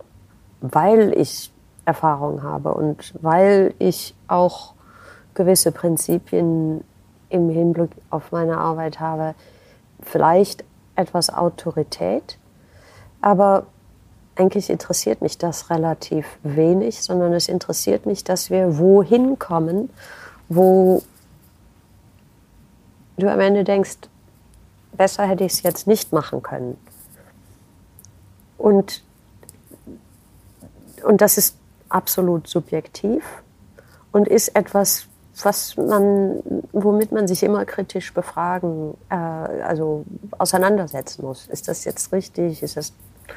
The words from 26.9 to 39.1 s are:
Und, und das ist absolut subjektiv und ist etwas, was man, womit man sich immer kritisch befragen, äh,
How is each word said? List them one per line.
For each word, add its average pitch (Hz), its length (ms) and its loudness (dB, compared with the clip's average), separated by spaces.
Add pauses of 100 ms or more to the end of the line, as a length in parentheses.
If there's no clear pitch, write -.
Und, 196 440 2 (2000)
und 202 160 6
das 208 180 4
ist - 180 -2 (320)
absolut 180 580 -2
subjektiv 196 760 -4 (880)
und 208 160 4
ist - 280 2
etwas, - 500 0 (360)
was - 340 -4
man, 202 640 0 (320)
womit 208 400 0
man 214 140 0
sich 180 160 -2
immer 202 220 0
kritisch - 480 -8
befragen, 165 840 -4 (140)
äh, 196 60 -4